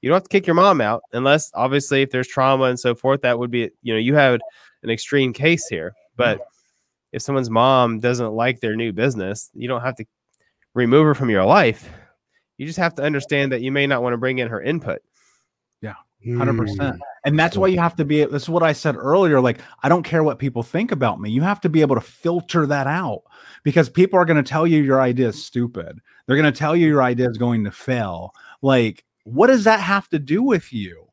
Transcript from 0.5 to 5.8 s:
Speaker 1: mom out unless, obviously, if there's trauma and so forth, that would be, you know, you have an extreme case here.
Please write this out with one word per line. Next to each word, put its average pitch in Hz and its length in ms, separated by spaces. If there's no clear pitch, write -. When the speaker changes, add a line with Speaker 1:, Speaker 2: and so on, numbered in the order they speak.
Speaker 1:
mom 180 260
out 110 200
unless, 139 400
obviously, 135 480
if 135 100
there's 127 160
trauma 131 380
and 127 140
so 123 140
forth, 135 280
that 123 180
would 123 100
be, 117 200
you 113 120
know, 110 60
you 123 160
have 131 240
an - 60
extreme 127 420
case 156 360
here. 90 260